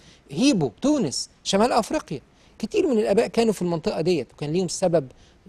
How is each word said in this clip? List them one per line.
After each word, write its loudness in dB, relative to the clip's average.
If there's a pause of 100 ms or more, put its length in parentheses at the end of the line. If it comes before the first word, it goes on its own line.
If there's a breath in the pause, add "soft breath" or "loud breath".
(300 soft breath)
هيبو، 2 (120)
تونس، -2 (140)
شمال 2
أفريقيا. -2 (380 soft breath)
كتير -2
من 2
الآباء 2
كانوا 2
في -8
المنطقة -2
ديت، -2
وكان -6
ليهم 0
سبب 0 (400 soft breath)